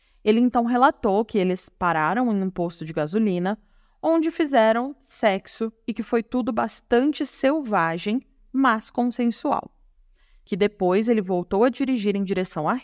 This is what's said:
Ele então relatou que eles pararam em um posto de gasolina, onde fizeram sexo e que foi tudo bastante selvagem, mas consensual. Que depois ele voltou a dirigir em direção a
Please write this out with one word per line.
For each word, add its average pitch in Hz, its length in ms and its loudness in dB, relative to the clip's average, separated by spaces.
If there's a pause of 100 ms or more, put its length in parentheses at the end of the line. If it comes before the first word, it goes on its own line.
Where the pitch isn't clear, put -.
(240)
Ele 214 160 4
então 247 240 2
relatou 240 600 2
que - 120 -4
eles 180 300 0
pararam 175 680 0
em 196 80 0
um 190 80 -2
posto 170 360 -6
de 160 80 -12
gasolina, 185 640 0 (420)
onde 320 300 2
fizeram 254 720 2
sexo 220 720 -2 (140)
e 233 80 -6
que - 80 -8
foi 233 220 -2
tudo 247 300 -4
bastante 247 720 0
selvagem, 208 1000 -2 (260)
mas 247 380 0
consensual. 240 800 -2 (760)
Que 202 100 -6
depois 202 540 0
ele 220 120 2
voltou 185 440 0
a 277 40 4
dirigir 240 460 -2
em 202 80 -2
direção 185 440 -4
a 233 160 -2